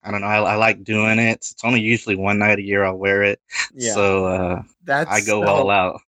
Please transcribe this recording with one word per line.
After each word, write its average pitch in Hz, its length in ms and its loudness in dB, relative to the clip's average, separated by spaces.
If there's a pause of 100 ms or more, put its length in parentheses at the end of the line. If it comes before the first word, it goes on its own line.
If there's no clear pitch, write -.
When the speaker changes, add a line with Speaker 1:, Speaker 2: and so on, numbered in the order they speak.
Speaker 1:
I 101 80 -10
don't 101 100 -4
know, 101 60 -4
I, 107 100 2 (160)
I - 20 0
like 107 280 2
doing 110 360 0
it. 113 180 2
It's - 260 -14
only 120 160 2
usually 107 360 0
one 101 220 0
night 104 200 2
a 104 40 -8
year 101 220 0
I'll 95 140 -2
wear 98 260 0
it. 101 160 -2 (340)
Speaker 2:
Yeah. 120 200 -6
Speaker 1:
So, 98 320 2
uh, 90 360 -2 (440)
I 107 140 0
Speaker 2:
That's - 20 -
Speaker 1:
go 104 240 0
Speaker 2:
so, - 20 2
Speaker 1:
all 101 220 2
out. 92 300 0 (140)